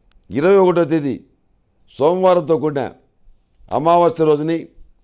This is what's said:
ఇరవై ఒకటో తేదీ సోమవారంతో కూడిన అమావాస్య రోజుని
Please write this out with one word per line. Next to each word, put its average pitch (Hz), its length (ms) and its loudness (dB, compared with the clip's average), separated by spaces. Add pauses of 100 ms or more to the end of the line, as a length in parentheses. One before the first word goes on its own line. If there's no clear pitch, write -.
(320)
ఇరవై 185 240 2
ఒకటో 180 280 2
తేదీ 143 400 -4 (680)
సోమవారంతో 175 680 0
కూడిన 135 340 -6 (800)
అమావాస్య 165 520 0
రోజుని 156 440 -2 (360)